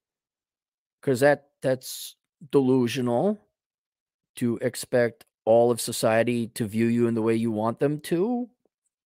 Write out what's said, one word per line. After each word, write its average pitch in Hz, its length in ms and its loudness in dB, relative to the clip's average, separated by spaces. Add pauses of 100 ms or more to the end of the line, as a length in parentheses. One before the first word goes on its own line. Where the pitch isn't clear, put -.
(1000)
'Cause 127 180 0
that, 139 300 2 (120)
that's - 540 -6 (360)
delusional 127 960 0 (920)
to 117 240 -2
expect 120 640 -2 (200)
all 117 260 4
of 113 100 -2
society 117 680 0
to - 180 -6
view 110 200 0
you 117 200 2
in 117 80 0
the 113 60 -2
way 113 140 2
you 113 160 -2
want 110 280 -4
them 147 220 -2
to. 233 480 -4 (560)